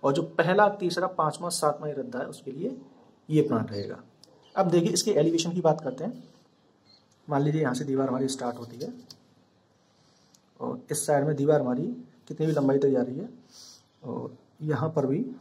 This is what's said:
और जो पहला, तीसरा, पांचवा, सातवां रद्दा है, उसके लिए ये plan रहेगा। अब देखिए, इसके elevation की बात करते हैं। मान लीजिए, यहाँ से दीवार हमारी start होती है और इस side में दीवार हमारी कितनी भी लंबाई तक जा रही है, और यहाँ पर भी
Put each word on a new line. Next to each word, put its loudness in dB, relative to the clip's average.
और 4
जो 0
पहला, 6
तीसरा, -2
पांचवा, -2
सातवां -2
रद्दा -6
है, -4
उसके -12
लिए -6
ये 4
plan 0
रहेगा। -8
अब 4
देखिए, 4
इसके 0
elevation 2
की -2
बात 4
करते -6
हैं। -8
मान 2
लीजिए, 2
यहाँ 0
से -6
दीवार 0
हमारी -2
start -6
होती -14
है -10
और -6
इस -4
side 2
में 0
दीवार 4
हमारी -2
कितनी -4
भी 0
लंबाई 4
तक 4
जा 4
रही -4
है, -8
और -8
यहाँ 0
पर 0
भी 2